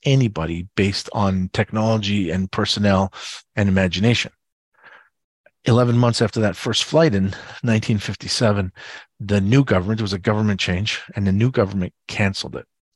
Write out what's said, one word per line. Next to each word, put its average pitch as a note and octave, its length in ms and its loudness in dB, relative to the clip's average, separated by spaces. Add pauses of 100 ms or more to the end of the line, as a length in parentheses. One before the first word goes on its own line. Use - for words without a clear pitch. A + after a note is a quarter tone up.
anybody G2 720 0
based G2 360 0
on F#2+ 420 0
technology G#2+ 760 0
and F#2 220 -4
personnel G2 600 0 (440)
and G2+ 120 2
imagination. F#2+ 640 2 (1300)
Eleven A#2+ 320 4
months A#2+ 240 4
after A2+ 200 0
that G2+ 160 0
first - 260 -2
flight D3+ 320 4
in F#2+ 180 0 (280)
nineteen A2+ 360 0
fifty-seven, G2+ 760 -2 (480)
the G2+ 180 0
new A2+ 240 4
government, A2 380 0
it - 20 -2
was G2 80 -4
a G2 80 -4
government G#2+ 400 0
change, F#2+ 420 -2 (140)
and G2+ 100 -2
the F#2+ 60 2
new A2 200 2
government G2 420 -2 (160)
canceled F#2+ 480 -4
it. - 100 -14 (280)